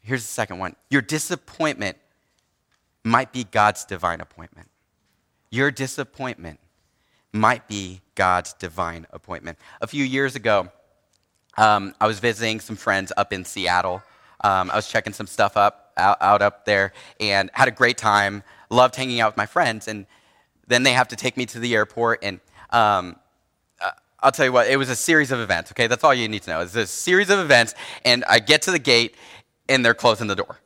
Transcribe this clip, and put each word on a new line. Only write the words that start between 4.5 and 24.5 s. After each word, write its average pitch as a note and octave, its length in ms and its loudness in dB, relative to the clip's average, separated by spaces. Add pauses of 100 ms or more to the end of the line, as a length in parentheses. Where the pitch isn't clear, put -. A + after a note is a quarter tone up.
Your C3+ 200 0
disappointment B2+ 920 -10 (720)
might G#2+ 340 0
be F#2 360 -10 (120)
God's F2+ 380 0
divine E2 580 -10
appointment. E2 480 -14 (220)
A - 60 -6
few C#3+ 180 -4
years C3+ 320 -2
ago, G2+ 340 0 (840)
um, G#2 420 2
I G#2+ 80 0
was G#2+ 120 -2
visiting A2 420 -2
some G#2+ 160 -12
friends G2 400 -2
up G2+ 160 -2
in F#2 140 -8
Seattle. F2+ 560 -2 (400)
Um, F#2+ 280 0
I - 60 -2
was A2 120 -4
checking A2 260 -4
some - 120 -12
stuff - 300 -2
up, - 400 0
out, G2 240 2
out G2+ 220 4
up - 240 -2
there, G2 260 2 (260)
and G2 360 -2
had C3 140 4
a - 20 0
great A#2+ 260 2
time. G#2 460 0 (260)
Loved B2 280 4
hanging B2+ 240 -4
out A2 120 2
with - 60 -8
my G#2 80 -2
friends, A#2+ 420 -4
and G#2 160 -10 (640)
then A#2+ 160 2
they C3 100 4
have B2+ 160 2
to A#2 80 -12
take B2+ 220 -4
me B2 80 -4
to A#2 120 -14
the A#2 160 -2
airport, A2+ 480 0
and, F#2+ 180 -8 (280)
um, G#2 480 0 (640)
uh, F2+ 100 -4 (300)
I'll - 120 4
tell D3 120 0
you B2+ 80 0